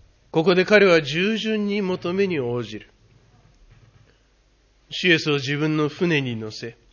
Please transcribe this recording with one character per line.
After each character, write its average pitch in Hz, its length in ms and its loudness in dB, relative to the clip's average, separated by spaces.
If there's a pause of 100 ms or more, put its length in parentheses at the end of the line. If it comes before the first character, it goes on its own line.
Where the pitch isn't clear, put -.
(300)
こ 165 140 0
こ 196 100 4
で 185 100 4
彼 202 220 6
は 165 160 6
従 175 340 -2
順 214 300 -2
に 202 160 -2
求 180 320 -4
め 196 120 0
に 175 140 -2
応 120 220 -4
じ 107 160 -12
る。 - 120 -20 (2000)
主 185 180 -4
イ 175 40 6
エ 160 60 4
ス 156 120 -2
を 147 40 2
自 143 220 -4
分 156 200 -2
の 151 120 0
船 160 320 0
に 123 160 -6
乗 110 140 -10
せ、 117 260 -14 (160)